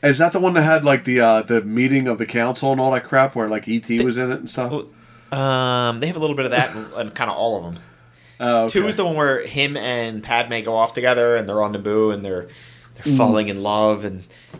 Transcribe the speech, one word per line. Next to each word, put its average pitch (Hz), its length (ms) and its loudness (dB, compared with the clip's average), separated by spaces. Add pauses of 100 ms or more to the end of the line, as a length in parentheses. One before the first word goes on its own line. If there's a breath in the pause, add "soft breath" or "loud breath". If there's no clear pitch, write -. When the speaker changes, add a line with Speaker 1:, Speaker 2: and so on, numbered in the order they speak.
Speaker 1:
Is 139 160 4
that 170 140 4
the 190 80 0
one 185 140 2
that 160 80 4
had, 156 220 4
like, 135 200 2
the, 123 160 2
uh, 113 220 6
the 113 180 2
meeting 127 480 0
of 113 100 -2
the 113 80 -2
council 123 460 -2
and 131 80 0
all 131 100 2
that 127 140 -2
crap, 135 320 2
where, 110 120 -2
like, 107 200 -4
E 117 100 0
T 117 200 -2
Speaker 2:
The 120 60 2
Speaker 1:
was 123 140 0
in 127 140 -2
it 143 80 -6
and 123 100 -12
stuff? 123 220 -6 (580 soft breath)
Speaker 2:
Um, 127 680 0
they 151 80 -4
have 175 80 -6
a 160 40 -6
little 151 140 -2
bit 139 120 -2
of 120 40 -2
that 127 240 0
and, 110 200 -12
and 107 200 -8
kinda 117 180 -2
all 104 320 -2
of 85 120 -10
'em. - 40 -18 (600 soft breath)
Speaker 1:
Oh, 120 240 2
okay. 113 160 -2
Speaker 2:
Two 208 80 0
is 214 80 -4
the 202 80 -2
one 165 100 -2
where 143 320 0
him 143 300 -2
and 117 440 -4
Padme 117 440 -2
go 113 100 -2
off 113 200 2
together 123 420 2
and 107 120 -2
they're 104 140 0
on 104 120 -2
Naboo 104 380 2
and 101 120 -6
they're, 92 240 -6 (460 loud breath)
they're - 200 -4
Speaker 1:
Mm. - 20 4
Speaker 2:
falling 110 320 4
in 98 140 -6
love 104 420 2
and 95 200 -10 (360 loud breath)